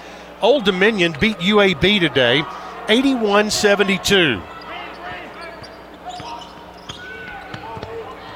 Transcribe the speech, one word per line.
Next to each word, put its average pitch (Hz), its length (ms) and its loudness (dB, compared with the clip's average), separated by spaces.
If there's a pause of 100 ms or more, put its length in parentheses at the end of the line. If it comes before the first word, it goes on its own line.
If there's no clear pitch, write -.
(400)
Old 240 240 6
Dominion 185 560 4
beat 214 220 2
U 202 200 6
A 196 120 6
B 185 240 4
today, 139 460 4 (440)
eighty-one 214 640 4
seventy-two. 196 920 2 (4000)